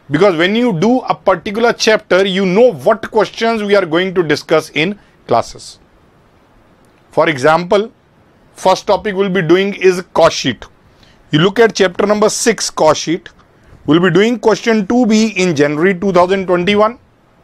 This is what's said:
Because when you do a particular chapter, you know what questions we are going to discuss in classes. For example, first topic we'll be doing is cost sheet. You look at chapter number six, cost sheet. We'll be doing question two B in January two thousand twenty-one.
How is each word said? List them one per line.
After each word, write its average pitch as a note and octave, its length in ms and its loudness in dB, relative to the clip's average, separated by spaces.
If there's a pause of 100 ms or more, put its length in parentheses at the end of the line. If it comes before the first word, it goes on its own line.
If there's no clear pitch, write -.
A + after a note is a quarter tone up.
(120)
Because E3+ 260 2
when F#3 180 0
you A#3 240 0
do A#3+ 200 2
a F3 160 -4
particular G#3 580 -2
chapter, G3 520 0
you G3 200 -2
know G#3+ 280 4
what E3 360 -2
questions A3+ 540 -2
we G3+ 120 0
are F#3+ 100 2
going F3 280 -2
to F3+ 100 0
discuss D3+ 460 -2
in F3+ 300 -4 (280)
classes. - 520 -4 (1300)
For D#3 160 0
example, E3+ 640 0 (640)
first - 340 -2
topic F#3+ 280 -2
we'll G3 140 -2
be F#3 120 -2
doing F#3 320 0
is F3+ 280 0 (120)
cost D#3+ 240 2
sheet. - 260 -6 (680)
You D#3 80 2
look G3 200 0
at A3+ 160 2
chapter F#3 300 -2
number G#3 240 0
six, - 400 -4
cost D#3 320 0
sheet. - 280 -6 (560)
We'll D3+ 140 2
be F3+ 120 2
doing G#3+ 280 2
question G#3+ 480 0
two B3 180 2
B A3 240 2
in F#3 260 -2
January D#3 420 0
two G3 140 -4
thousand F3+ 360 2
twenty-one. G#3 520 0 (440)